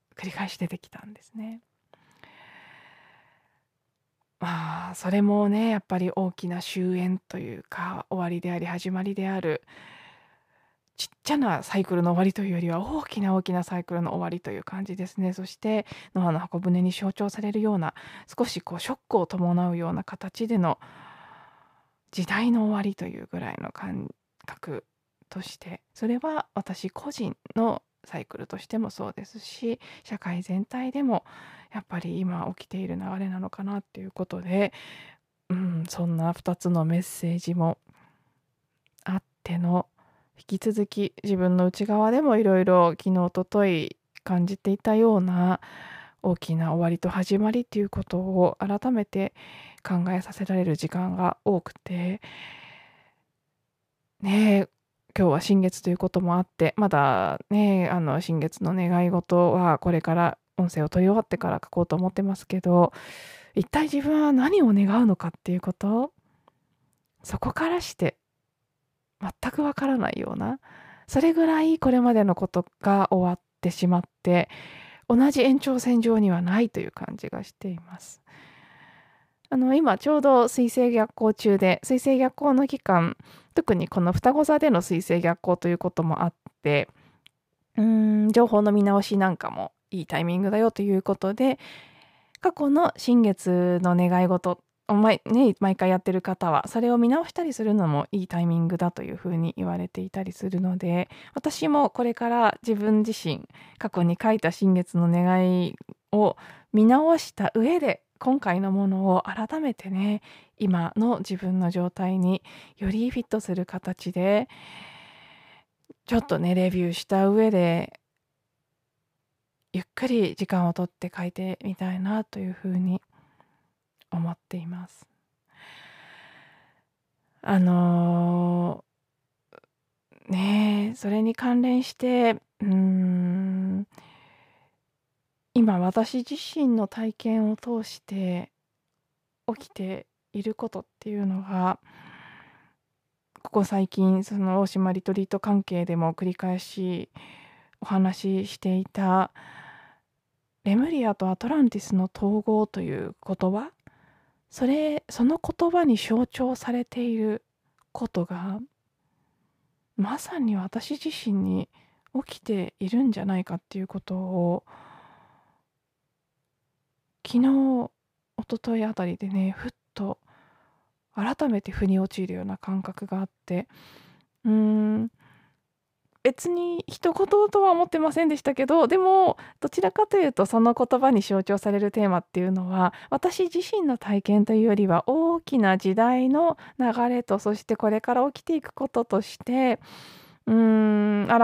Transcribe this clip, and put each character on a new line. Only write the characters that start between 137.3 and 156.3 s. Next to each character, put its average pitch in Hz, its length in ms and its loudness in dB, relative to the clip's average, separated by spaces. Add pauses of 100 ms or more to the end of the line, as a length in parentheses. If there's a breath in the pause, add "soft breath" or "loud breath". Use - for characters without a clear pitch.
を 214 60 -4
通 233 260 -6
し - 200 -16
て 180 480 -6 (960)
起 - 180 -8
き - 40 -20
て 190 360 -10 (280)
い 202 100 -6
る 214 100 -6
こ 226 160 -8
と 190 120 -12
っ - 40 -16 (140)
て 214 100 -14
い 208 100 -6
う 202 60 -2
の 190 160 -2
が、 185 380 -2 (1600 loud breath)
こ - 100 -18
こ 208 120 2
最 190 240 -2
近、 190 360 2
そ 202 140 -8
の 190 240 0
大 190 60 0
島 185 260 0
リ 185 80 -6
ト 196 100 -4
リ 196 120 -2
ー - 20 -6
ト 202 140 -4
関 202 240 0
係 175 220 -4
で 175 100 -4
も 165 180 0
繰 185 120 -6
り 180 100 -4
返 180 240 -4
し 180 500 -8 (720 loud breath)
お - 60 -14
話 190 580 0
し - 80 -14
し - 60 -18
て 185 180 -2
い 190 80 -2
た 190 460 0 (1300 loud breath)
「レ 202 120 2
ム 285 160 2
リ 269 160 0
ア 202 80 0
と 185 160 -2
ア 185 40 -2
ト - 120 -8
ラ 302 120 0
ン 254 100 6
テ 208 100 -6
ィ - 20 -14
ス - 140 -4
の 185 200 0
統 208 260 -2
合」 214 260 2
と - 140 -8
い 165 220 -6
う - 120 -12 (100)
言 185 260 -2
葉、 233 200 -6 (800 soft breath)
そ - 160 -2
れ、 302 420 0
そ - 140 -4
の 294 180 2
言 - 300 -2
葉 349 140 4
に 233 120 4
象 226 300 -2
徴 254 280 -4